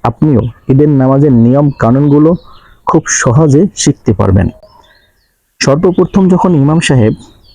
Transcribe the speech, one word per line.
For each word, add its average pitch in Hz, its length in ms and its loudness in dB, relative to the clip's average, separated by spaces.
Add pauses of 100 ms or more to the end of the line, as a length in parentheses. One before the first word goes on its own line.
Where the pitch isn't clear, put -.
আপনিও 123 380 -2 (260)
ঈদের 143 220 2 (100)
নামাজের 135 320 2 (120)
নিয়ম 139 220 2 (140)
কানুনগুলো 143 500 2 (560)
খুব 160 160 -2 (180)
সহজে 143 420 2 (140)
শিখতে - 380 -4
পারবেন। 92 340 0 (1120)
সর্বপ্রথম 180 680 -2
যখন 185 260 0
ইমাম 151 260 0
সাহেব 120 340 0 (400)